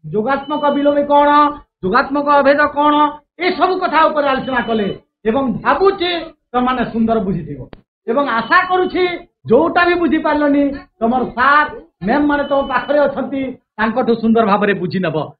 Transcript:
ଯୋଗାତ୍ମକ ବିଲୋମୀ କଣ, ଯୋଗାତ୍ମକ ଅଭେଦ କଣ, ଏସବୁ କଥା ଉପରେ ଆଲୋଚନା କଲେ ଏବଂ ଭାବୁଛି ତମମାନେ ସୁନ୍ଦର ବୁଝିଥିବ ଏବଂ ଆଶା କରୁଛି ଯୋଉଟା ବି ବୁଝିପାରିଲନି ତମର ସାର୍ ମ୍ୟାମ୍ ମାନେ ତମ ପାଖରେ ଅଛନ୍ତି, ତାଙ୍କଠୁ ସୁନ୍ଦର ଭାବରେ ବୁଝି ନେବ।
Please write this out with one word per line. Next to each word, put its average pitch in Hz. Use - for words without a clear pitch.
ଯୋଗାତ୍ମକ 269
ବିଲୋମୀ 285
କଣ, 285
ଯୋଗାତ୍ମକ 262
ଅଭେଦ 285
କଣ, 294
ଏସବୁ 359
କଥା 339
ଉପରେ 302
ଆଲୋଚନା 254
କଲେ 214
ଏବଂ 226
ଭାବୁଛି 349
ତମମାନେ 247
ସୁନ୍ଦର 226
ବୁଝିଥିବ 165
ଏବଂ 254
ଆଶା 233
କରୁଛି 370
ଯୋଉଟା 320
ବି 349
ବୁଝିପାରିଲନି 294
ତମର 247
ସାର୍ 285
ମ୍ୟାମ୍ 277
ମାନେ 285
ତମ 277
ପାଖରେ 269
ଅଛନ୍ତି, 269
ତାଙ୍କଠୁ 226
ସୁନ୍ଦର 226
ଭାବରେ 202
ବୁଝି 175
ନେବ। 160